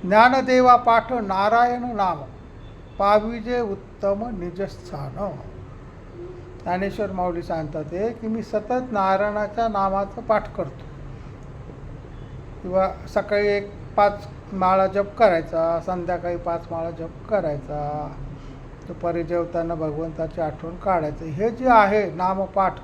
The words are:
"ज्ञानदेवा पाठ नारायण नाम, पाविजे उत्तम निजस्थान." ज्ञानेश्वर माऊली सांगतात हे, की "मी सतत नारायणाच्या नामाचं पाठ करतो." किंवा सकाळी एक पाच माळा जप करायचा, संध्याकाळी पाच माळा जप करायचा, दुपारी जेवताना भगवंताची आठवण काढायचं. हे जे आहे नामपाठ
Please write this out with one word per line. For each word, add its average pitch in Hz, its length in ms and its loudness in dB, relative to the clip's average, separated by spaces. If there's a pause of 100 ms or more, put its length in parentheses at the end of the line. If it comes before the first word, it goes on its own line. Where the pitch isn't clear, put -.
"ज्ञानदेवा 254 720 8
पाठ 233 380 4
नारायण 233 800 2
नाम, 180 260 0 (800)
पाविजे 214 600 2
उत्तम 202 800 -2
निजस्थान." 175 920 -6 (1300)
ज्ञानेश्वर 196 480 -2
माऊली 180 300 -2
सांगतात 156 500 -4
हे, 208 220 -2
की 226 140 -8
"मी 220 160 -2
सतत 247 480 -2
नारायणाच्या 208 760 2
नामाचं 196 540 0
पाठ - 340 0
करतो." - 280 -6 (1800)
किंवा 190 280 2 (200)
सकाळी 208 380 2
एक 202 240 0 (240)
पाच 202 320 4 (260)
माळा 190 340 4
जप 196 280 -2
करायचा, 165 720 4
संध्याकाळी 175 520 -2
पाच 170 340 -4
माळा 165 200 -4
जप 160 380 -10
करायचा, 147 800 -2 (760)
दुपारी 170 360 -2
जेवताना 170 520 -2
भगवंताची 160 680 -4
आठवण 165 340 -6
काढायचं. 165 500 -2
हे 165 240 0
जे 254 200 0
आहे 208 420 6
नामपाठ 190 640 0 (100)